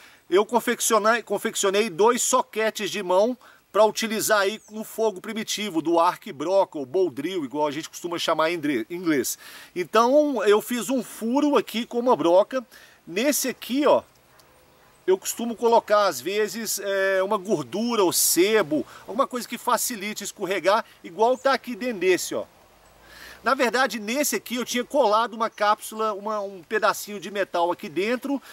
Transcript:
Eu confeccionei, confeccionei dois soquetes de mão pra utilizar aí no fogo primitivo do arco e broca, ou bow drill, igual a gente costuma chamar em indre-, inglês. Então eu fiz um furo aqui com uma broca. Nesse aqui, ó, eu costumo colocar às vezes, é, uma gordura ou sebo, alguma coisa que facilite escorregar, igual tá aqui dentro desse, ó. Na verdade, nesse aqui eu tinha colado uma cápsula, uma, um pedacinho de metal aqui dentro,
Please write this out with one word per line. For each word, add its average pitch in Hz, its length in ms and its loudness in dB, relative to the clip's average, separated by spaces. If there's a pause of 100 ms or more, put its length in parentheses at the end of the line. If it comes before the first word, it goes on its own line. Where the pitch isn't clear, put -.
(280)
Eu 190 160 4
confeccionei, 226 760 0
confeccionei 208 680 -2
dois 214 340 2
soquetes 214 680 -2
de 185 100 -6
mão 202 380 2 (320)
pra 208 140 4
utilizar 214 560 0
aí 208 280 -2
no 214 140 -10
fogo 214 380 -2
primitivo 202 600 -4
do 165 200 2
arco 170 280 0
e 190 40 -10
broca, 170 440 0
ou 143 80 -6
bow 170 240 0
drill, 151 360 -4
igual 147 240 -2
a - 20 -2
gente 151 180 -8
costuma 170 300 -6
chamar 160 320 0
em 175 40 -2
indre-, 143 360 -2
inglês. 165 480 0 (380)
Então 240 680 2
eu 208 160 6
fiz 220 300 -6
um 254 140 0
furo 285 520 0
aqui 233 300 -2
com 240 140 -4
uma 240 160 2
broca. 185 500 2 (400)
Nesse 240 440 0
aqui, 269 360 -2
ó, 135 160 6 (1040)
eu 185 100 4
costumo 233 380 -8
colocar 208 540 4
às 135 120 -4
vezes, 202 600 -4
é, 190 400 0
uma 202 160 -2
gordura 202 640 -2
ou 170 100 4
sebo, 190 720 2 (220)
alguma 226 220 -2
coisa 240 180 -8
que 233 100 -10
facilite 208 680 -4
escorregar, 190 600 0 (200)
igual 214 340 0
tá 269 140 2
aqui 240 240 -4
dentro 233 240 -6
desse, 180 340 0
ó. 104 100 -6 (960)
Na 233 140 0
verdade, 240 460 2
nesse 240 340 -2
aqui 226 220 -6
eu 240 80 -2
tinha 240 180 -4
colado 226 500 2
uma 233 160 -4
cápsula, 220 640 -2
uma, 208 280 -6
um 196 200 -10
pedacinho 202 600 -2
de 165 100 -12
metal 175 400 -2
aqui 175 180 -6
dentro, 233 540 -2 (100)